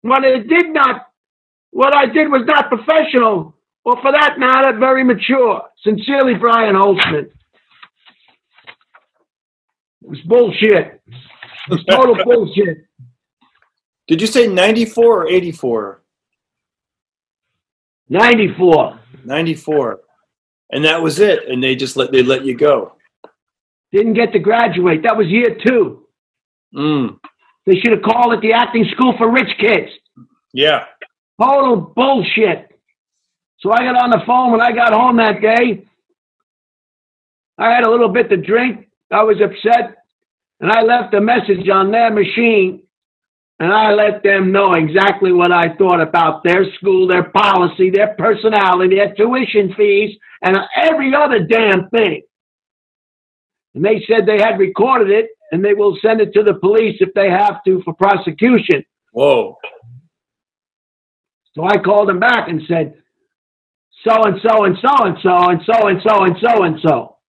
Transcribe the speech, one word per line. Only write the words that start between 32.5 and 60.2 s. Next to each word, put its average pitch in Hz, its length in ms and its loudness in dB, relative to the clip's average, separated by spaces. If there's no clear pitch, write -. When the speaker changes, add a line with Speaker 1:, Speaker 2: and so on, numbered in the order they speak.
Speaker 1:
So 196 120 -4
I 233 80 2
got 247 220 0
on 247 80 0
the 220 160 0
phone 247 260 0
when 226 100 2
I 240 100 2
got 233 220 0
home 247 240 2
that 214 240 0
day. 226 440 0
I 226 160 0
had 240 120 2
a 220 60 2
little 233 180 2
bit 214 200 -2
to 196 80 0
drink. 226 500 -4
I 208 120 2
was 214 180 2
upset. 233 560 -2
And 180 100 -2
I 226 100 2
left 233 320 0
a 202 80 2
message 214 480 -2
on 190 220 0
their 226 200 0
machine. 208 720 0
And 170 140 -2
I 214 180 2
let 208 320 0
them 190 300 0
know 196 200 2
exactly 190 600 0
what 175 180 2
I 170 240 0
thought 185 240 2
about 160 460 -2
their 190 300 2
school, 185 320 0
their 175 220 0
policy, 185 600 0
their 208 260 0
personality, 196 800 0
their 202 180 0
tuition 214 600 0
fees, 208 420 0
and 190 160 0
every 302 360 0
other 269 320 0
damn 202 440 0
thing. 214 320 -2
And 147 80 -4
they 214 240 0
said 220 180 0
they 208 160 2
had 208 180 0
recorded 202 500 0
it, 220 200 0
and 175 120 -2
they 208 100 0
will 202 280 0
send 220 200 0
it 202 120 -2
to 208 100 2
the 202 120 2
police 208 440 0
if 190 140 -2
they 196 160 0
have 190 360 -2
to 185 180 0
for 165 100 -8
prosecution. 190 880 0
Speaker 2:
Whoa. 120 460 0